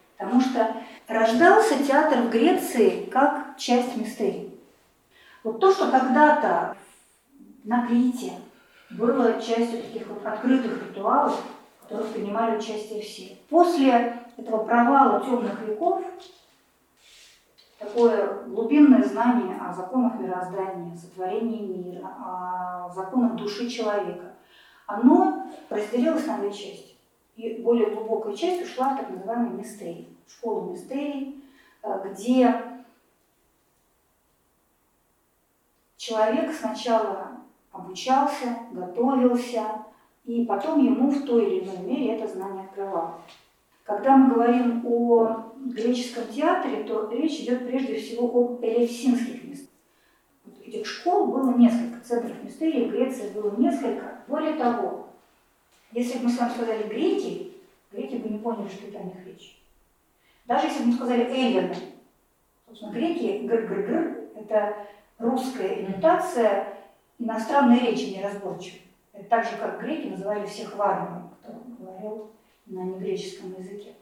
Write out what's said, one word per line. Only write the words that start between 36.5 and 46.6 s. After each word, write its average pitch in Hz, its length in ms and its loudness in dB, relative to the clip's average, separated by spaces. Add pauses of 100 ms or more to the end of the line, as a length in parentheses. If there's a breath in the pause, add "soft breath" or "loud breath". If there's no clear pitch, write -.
сначала 220 800 -2 (420)
обучался, 254 840 0 (140)
готовился, 240 920 2 (600 loud breath)
и 233 220 -2
потом 269 380 2
ему 247 260 4
в 285 160 0
той 233 200 4
или - 200 0
иной 180 140 -8
мере 220 360 -2
это 220 120 -6
знание 190 360 -8
открывалось. 175 580 -8 (600)
Когда 214 320 4
мы 254 180 8
говорим 240 540 4
о 233 640 4 (140)
греческом 240 680 -2
театре, 285 520 0